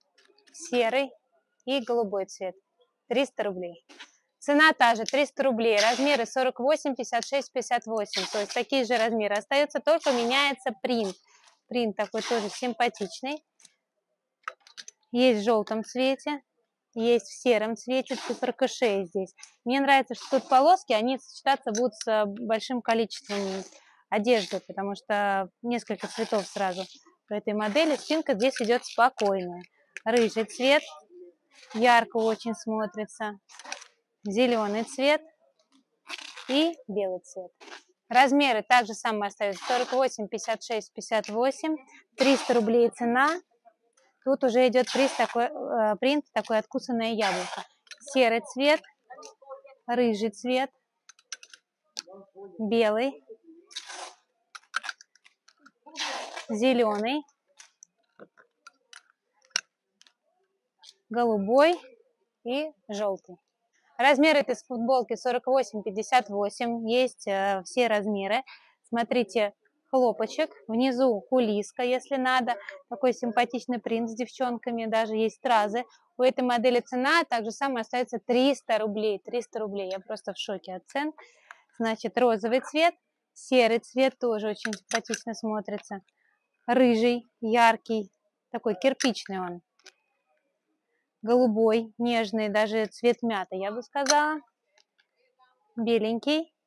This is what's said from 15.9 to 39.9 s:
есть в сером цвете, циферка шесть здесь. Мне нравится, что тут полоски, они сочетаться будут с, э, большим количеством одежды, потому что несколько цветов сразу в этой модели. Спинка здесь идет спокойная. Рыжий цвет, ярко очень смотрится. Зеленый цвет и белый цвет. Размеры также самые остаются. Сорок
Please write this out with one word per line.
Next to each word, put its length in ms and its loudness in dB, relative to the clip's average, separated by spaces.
есть 320 2
в 140 -18
сером 360 2
цвете, 400 -4
циферка 500 -4
шесть 440 0
здесь. 240 -6
Мне 160 0
нравится, 340 4
что 260 0
тут 80 -18
полоски, 440 4
они 260 0
сочетаться 520 -2
будут 240 -2
с, 140 -8
э, 180 2
большим 560 -4
количеством 560 -2
одежды, 580 0
потому 300 -8
что 540 -2
несколько 460 -6
цветов 380 -2
сразу 360 -4
в 40 -8
этой 220 -4
модели. 400 2
Спинка 400 -2
здесь 260 0
идет 240 0
спокойная. 800 0
Рыжий 400 2
цвет, 380 2
ярко 420 4
очень 380 -2
смотрится. 840 -6
Зеленый 580 0
цвет 400 0
и 280 2
белый 320 -4
цвет. 320 -16
Размеры 540 4
также 320 2
самые 340 -4
остаются. 360 -6
Сорок 280 0